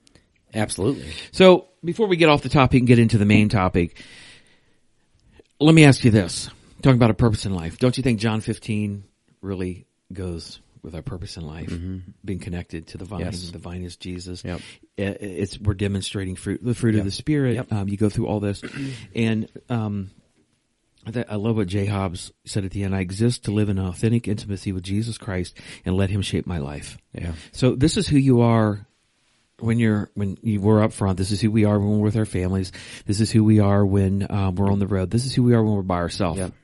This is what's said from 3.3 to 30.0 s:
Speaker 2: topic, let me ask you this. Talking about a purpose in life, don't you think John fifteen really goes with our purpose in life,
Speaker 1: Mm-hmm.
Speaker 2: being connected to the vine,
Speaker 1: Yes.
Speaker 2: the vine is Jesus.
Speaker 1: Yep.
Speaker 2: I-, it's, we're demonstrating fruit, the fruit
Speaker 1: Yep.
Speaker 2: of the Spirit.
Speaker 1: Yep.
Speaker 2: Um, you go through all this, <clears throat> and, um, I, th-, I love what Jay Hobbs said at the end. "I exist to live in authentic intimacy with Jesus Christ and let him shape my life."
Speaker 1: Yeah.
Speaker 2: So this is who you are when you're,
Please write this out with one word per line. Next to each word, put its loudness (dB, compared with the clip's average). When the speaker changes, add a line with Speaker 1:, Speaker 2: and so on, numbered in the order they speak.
Speaker 2:
topic, 0
let 6
me 10
ask 6
you 6
this. 0
Talking 6
about 6
a 0
purpose 0
in -2
life, -6
don't 2
you -4
think 0
John -2
fifteen -6
really -8
goes -12
with -14
our -10
purpose -12
in -12
life, -12
Speaker 1:
Mm-hmm. -8
Speaker 2:
being -8
connected -10
to -18
the -14
vine, -10
Speaker 1:
Yes. -8
Speaker 2:
the -16
vine -12
is -12
Jesus. -12
Speaker 1:
Yep. -8
Speaker 2:
I-, -6
it's, -6
we're -2
demonstrating -6
fruit, -6
the -2
fruit 0
Speaker 1:
Yep. 2
Speaker 2:
of -2
the -4
Spirit. -2
Speaker 1:
Yep. -6
Speaker 2:
Um, -4
you -4
go 2
through -2
all -2
this, -4
<clears throat> -14
and, -2
um, -4
I, -10
th-, -6
I -8
love 0
what 0
Jay -2
Hobbs -4
said -4
at -8
the -6
end. -2
"I -2
exist -2
to -2
live 0
in -2
authentic -2
intimacy -6
with -6
Jesus -4
Christ -8
and 0
let 2
him 0
shape -4
my -6
life." -10
Speaker 1:
Yeah. -8
Speaker 2:
So 2
this 2
is -2
who 2
you 6
are 2
when -2
you're, 0